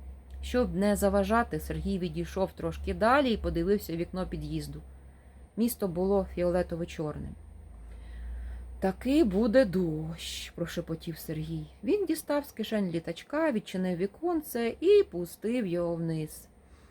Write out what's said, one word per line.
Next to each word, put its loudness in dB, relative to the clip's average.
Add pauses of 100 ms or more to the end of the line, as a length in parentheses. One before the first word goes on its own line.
(400)
Щоб 2
не 4
заважати, 2
Сергій -2
відійшов -2
трошки -4
далі 6
і 2
подивився 0
в -4
вікно -4
під'їзду. -6 (720)
Місто 0
було 2 (100)
фіолетово-чорним. -2 (1500)
«Таки 4
буде 6
дощ», -2
прошепотів -6
Сергій. -6 (180)
Він 2
дістав 0
з -16
кишень -2
літачка, -2
відчинив -2
віконце -2
і 8
пустив -2
його 0
вниз. -4 (420)